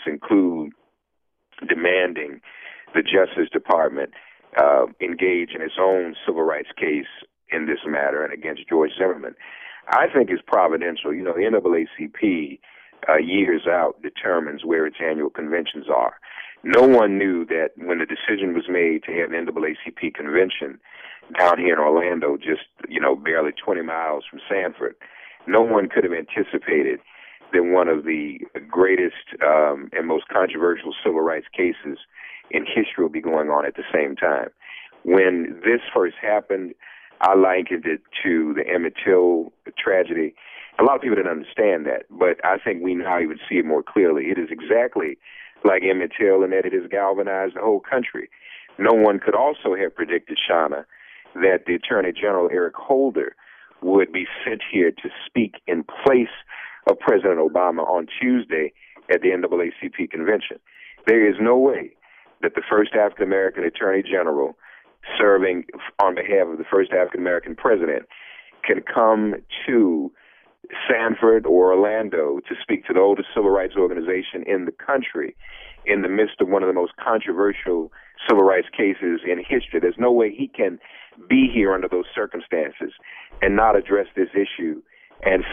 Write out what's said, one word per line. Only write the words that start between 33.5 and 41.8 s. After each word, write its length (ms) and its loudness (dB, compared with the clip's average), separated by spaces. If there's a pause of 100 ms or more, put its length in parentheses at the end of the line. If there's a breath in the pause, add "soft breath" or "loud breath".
at 80 -6
the 180 -12
same 240 0
time. 340 -2 (540 loud breath)
When 640 2
this 160 2 (100)
first 300 0
happened, 540 -4 (440 loud breath)
I 140 4
likened 540 2
it 140 -4 (200)
to 320 -2
the 180 -4
Emmett 220 -2 (100)
Till 480 4 (240)
tragedy. 600 -2 (440 loud breath)
A 40 4
lot 120 4
of 60 -6
people 160 2
didn't 140 2
understand 540 -2